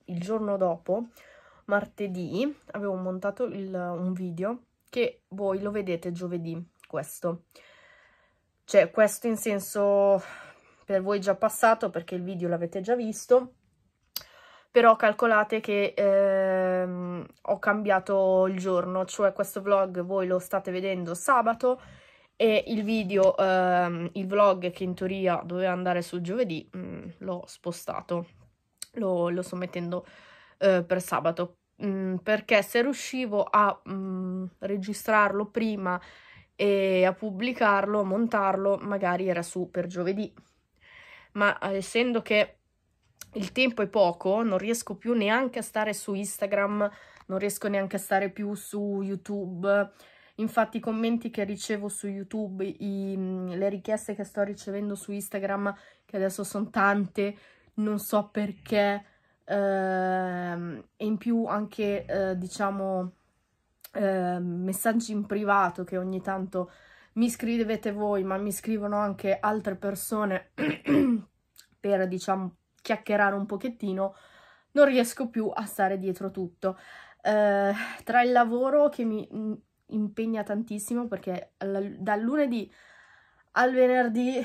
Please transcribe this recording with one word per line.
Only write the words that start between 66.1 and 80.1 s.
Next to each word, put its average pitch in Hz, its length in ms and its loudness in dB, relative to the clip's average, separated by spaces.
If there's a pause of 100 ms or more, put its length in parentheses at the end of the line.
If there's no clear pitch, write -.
tanto 190 500 -4 (440)
mi 233 160 2
scrivete 220 640 -2
voi, 208 320 0
ma 190 140 -2
mi 202 140 -4
scrivono 208 440 -2
anche 202 420 0
altre 208 380 -2
persone 196 760 -4
<clears throat> - 1300 -2
per, 190 280 2
diciamo, 185 480 -4 (260)
chiacchierare 208 520 2
un 202 120 -2
pochettino, 196 680 -4 (580)
non 285 140 8
riesco 254 420 2
più 220 240 -2
a - 140 -4
stare 196 320 0
dietro 190 320 -4
tutto. 190 480 -6 (440)
Eh, 202 500 4 (320)
tra 240 180 4
il 247 100 4
lavoro 254 560 6
che 254 160 -4
mi, 214 280 -2
mm, 214 200 -4 (340)
impegna 220 560 -2